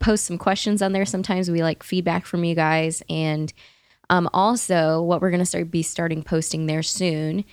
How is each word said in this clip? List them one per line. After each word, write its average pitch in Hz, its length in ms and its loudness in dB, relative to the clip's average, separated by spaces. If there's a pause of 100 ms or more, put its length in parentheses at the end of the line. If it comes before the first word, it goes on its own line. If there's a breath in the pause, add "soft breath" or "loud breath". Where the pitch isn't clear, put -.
post 214 240 2
some 175 140 -6
questions 202 440 0
on 190 100 2
there 196 140 0
sometimes. 185 440 -2
We 165 120 2
like 160 200 -2
feedback 180 440 -2
from 175 180 -2
you 170 100 0
guys. 160 540 0
And, 156 440 -2 (580 soft breath)
um, 175 220 4
also 175 680 2
what 170 180 2
we're 185 100 2
gonna 180 160 2
start, 170 240 -4
be 165 120 0
starting 165 400 -2
posting 160 440 -2
there 156 160 0
soon, 160 720 -2